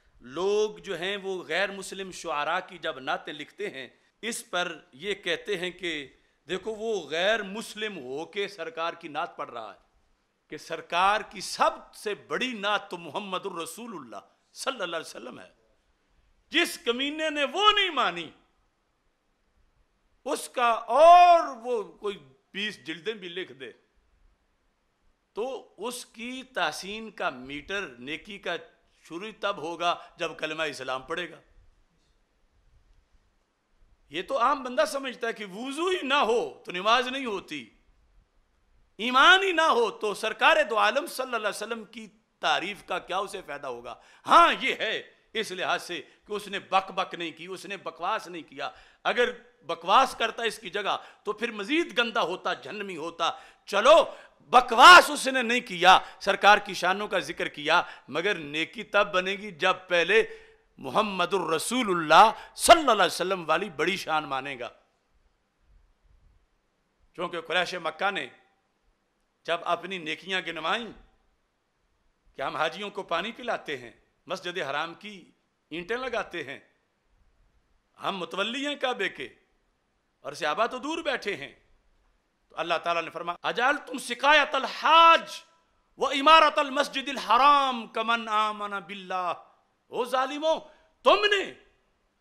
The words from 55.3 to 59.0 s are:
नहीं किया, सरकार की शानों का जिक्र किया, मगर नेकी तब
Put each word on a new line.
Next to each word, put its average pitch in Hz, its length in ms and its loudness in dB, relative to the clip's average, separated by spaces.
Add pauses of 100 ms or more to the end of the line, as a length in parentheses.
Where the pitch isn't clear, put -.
नहीं 233 200 0
किया, 180 600 6
सरकार 202 380 6
की 202 160 -8
शानों 196 320 -2
का 185 120 -2
जिक्र 165 300 -6
किया, 151 600 -2
मगर 170 280 -4
नेकी 156 460 -8
तब 202 280 0